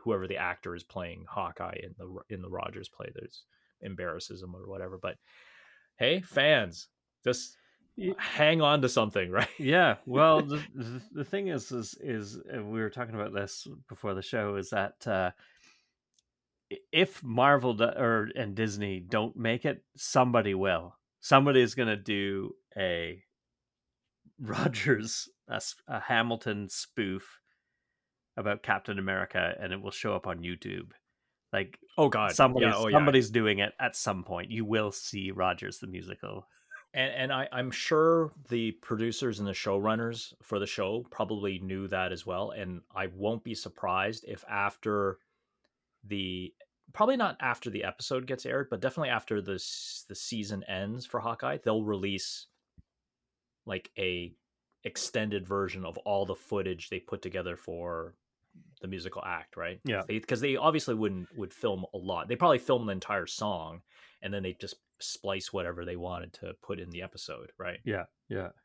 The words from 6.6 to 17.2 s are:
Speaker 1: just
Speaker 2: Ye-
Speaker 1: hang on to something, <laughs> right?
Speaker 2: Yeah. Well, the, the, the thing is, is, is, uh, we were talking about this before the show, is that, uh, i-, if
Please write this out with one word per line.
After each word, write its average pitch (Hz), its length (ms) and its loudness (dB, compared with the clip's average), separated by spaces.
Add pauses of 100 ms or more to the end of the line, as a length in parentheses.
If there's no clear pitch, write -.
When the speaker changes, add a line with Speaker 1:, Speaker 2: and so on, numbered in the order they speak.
Speaker 1:
just - 340 0 (400)
Speaker 2:
Ye- 190 200 -2
Speaker 1:
hang 156 440 6
on 147 200 6
to 127 80 4
something, 104 420 4
<laughs> - 0 -
right? - 160 4 (100)
Speaker 2:
Yeah. 151 380 6 (100)
Well, 156 360 8
the, 147 200 -2 (120)
the, 117 280 -8 (120)
the 147 120 -4
thing 196 220 -2
is, 139 240 -4
is, 117 300 -6
is, 110 360 -6
uh, 117 260 -8
we 110 180 -4
were 107 80 0
talking 113 260 -6
about 104 180 -4
this 101 340 -6 (200)
before 107 260 -6
the 95 80 -2
show, 104 360 -2
is 92 140 -4
that, 101 240 0 (120)
uh, 95 240 2 (1400)
i-, - 60 -8 (140)
if 185 320 4